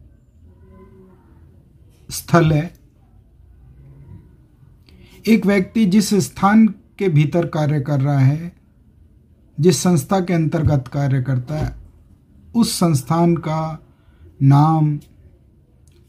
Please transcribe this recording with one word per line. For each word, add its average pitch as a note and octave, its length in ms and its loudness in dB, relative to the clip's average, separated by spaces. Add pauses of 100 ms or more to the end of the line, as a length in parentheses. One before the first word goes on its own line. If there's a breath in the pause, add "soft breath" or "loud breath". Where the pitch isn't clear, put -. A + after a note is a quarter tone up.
(2000)
स्थल D#3+ 440 0
है। D#3 200 -4 (2500 soft breath)
एक G#3 180 2
व्यक्ति G3+ 400 0
जिस G3+ 280 2
स्थान G3+ 540 2
के - 420 -6
भीतर D#3 380 0
कार्य D3+ 340 -2
कर C#3 200 -4
रहा C#3+ 180 -2
है, D3+ 360 0 (1040)
जिस E3 200 2
संस्था F3+ 400 0
के F3+ 140 -4
अंतर्गत D#3 540 -2
कार्य C#3 360 -2
करता C3 340 -6
है, - 180 -8 (800)
उस - 240 -2
संस्थान E3 560 0
का D#3+ 480 -8 (580 soft breath)
नाम, D3+ 560 2 (1120)